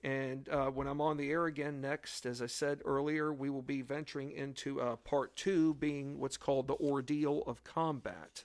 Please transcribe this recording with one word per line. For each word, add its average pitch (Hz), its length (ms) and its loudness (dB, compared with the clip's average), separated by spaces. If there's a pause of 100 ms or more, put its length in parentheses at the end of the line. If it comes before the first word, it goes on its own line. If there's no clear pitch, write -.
and, 135 460 -2
uh, 139 180 4
when 135 200 -2
I'm 143 120 -2
on 151 160 4
the 143 160 -2
air 170 140 2
again 147 340 -2
next, 139 460 -4
as 123 160 -2
I 120 60 -2
said 143 360 0
earlier, 151 480 2
we 139 180 -2
will 139 120 -2
be 135 200 -2
venturing 143 500 -4
into, 139 500 -4
uh, 120 160 0
part - 400 2
two, 160 380 4
being 143 440 -2
what's 135 180 -2
called 135 300 2
the 139 80 2
ordeal 147 720 2
of 120 160 -6
combat. 120 800 -2